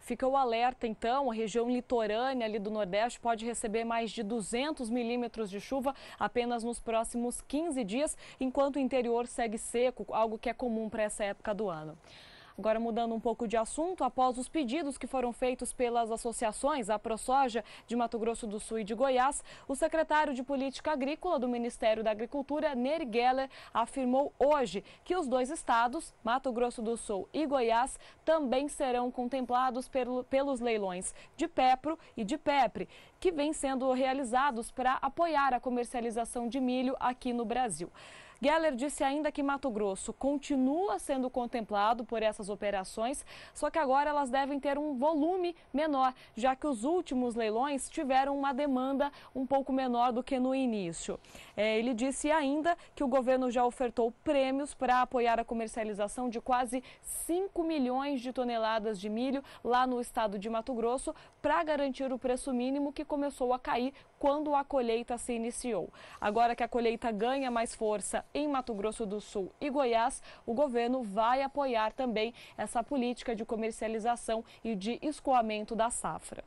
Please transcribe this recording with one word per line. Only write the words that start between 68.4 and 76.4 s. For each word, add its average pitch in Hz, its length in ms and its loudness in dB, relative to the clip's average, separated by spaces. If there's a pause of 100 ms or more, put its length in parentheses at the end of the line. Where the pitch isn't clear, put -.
Mato 262 240 -2
Grosso 220 320 -2
do 208 160 -4
Sul 190 400 -6
e 294 80 -2
Goiás, 240 540 2 (240)
o 233 80 -2
governo 247 480 2
vai 226 400 2
apoiar 254 500 0
também 233 400 0 (240)
essa 220 260 -2
política 240 540 -2
de 214 80 -4
comercialização 226 1000 -2 (220)
e 226 100 0
de 202 280 -2
escoamento 226 760 0
da 226 140 2
safra. - 560 -6